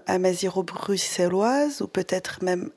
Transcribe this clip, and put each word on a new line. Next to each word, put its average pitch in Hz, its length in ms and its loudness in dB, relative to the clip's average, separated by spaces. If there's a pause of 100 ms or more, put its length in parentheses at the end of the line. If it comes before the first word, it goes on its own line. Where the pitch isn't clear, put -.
amaziro-bruxelloise 190 1700 0
ou 202 60 -2
peut-être - 540 -4
même 180 360 0